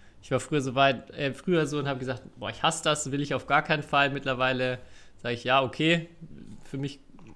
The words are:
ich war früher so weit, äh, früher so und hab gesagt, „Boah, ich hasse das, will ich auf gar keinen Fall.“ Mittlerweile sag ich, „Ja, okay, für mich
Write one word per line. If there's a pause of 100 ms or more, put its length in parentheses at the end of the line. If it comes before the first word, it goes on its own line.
(220)
ich
war
früher
so
weit,
äh,
früher
so
und
hab
gesagt, (160)
„Boah,
ich
hasse
das,
will
ich
auf
gar
keinen
Fall.“
Mittlerweile (420)
sag
ich,
„Ja,
okay, (560)
für
mich (360)